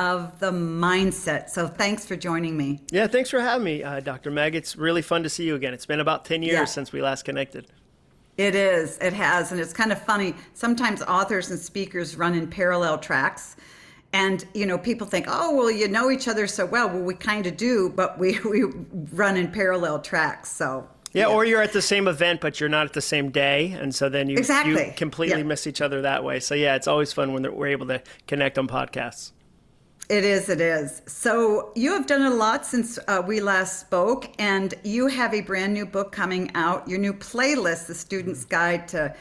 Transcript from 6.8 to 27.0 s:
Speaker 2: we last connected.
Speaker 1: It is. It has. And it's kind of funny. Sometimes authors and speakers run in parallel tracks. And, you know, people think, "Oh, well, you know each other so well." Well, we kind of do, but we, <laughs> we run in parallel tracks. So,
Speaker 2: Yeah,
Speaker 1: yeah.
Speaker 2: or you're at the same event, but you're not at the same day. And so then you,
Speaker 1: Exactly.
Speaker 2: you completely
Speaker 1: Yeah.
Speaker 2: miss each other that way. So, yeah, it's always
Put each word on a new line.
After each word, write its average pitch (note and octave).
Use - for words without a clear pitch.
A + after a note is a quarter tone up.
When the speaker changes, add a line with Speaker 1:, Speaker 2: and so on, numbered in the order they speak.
Speaker 2:
we C#3
last C3+
connected. C3+
Speaker 1:
It G3
is. F3
It F3+
has. F3+
And F3
it's E3
kind A3
of -
funny. G3+
Sometimes A#3
authors F#3+
and E3+
speakers F3+
run E3+
in E3
parallel F3
tracks. -
And, F#3+
you G#3
know, F3+
people A3
think, F3
"Oh, D4+
well, A#3+
you G#3
know A#3
each C4
other G#3+
so G3
well." A3+
Well, F3+
we F3+
kind G#3
of E3+
do, G#3+
but -
we, F#3
<laughs> -
we G#3+
run G3
in E3+
parallel F3
tracks. -
So, C3
Speaker 2:
Yeah, G#3
Speaker 1:
yeah. G#3
Speaker 2:
or A3
you're A3
at G#3
the G3+
same G3+
event, E3+
but D3+
you're D3+
not D3+
at C#3+
the D3+
same C#3+
day. C#3+
And C#3
so C#3
then C#3
you, C#3
Speaker 1:
Exactly. B3+
Speaker 2:
you -
completely E3
Speaker 1:
Yeah. D3+
Speaker 2:
miss D3+
each D3
other C#3
that C3+
way. C3
So, -
yeah, C#3+
it's C3
always D3+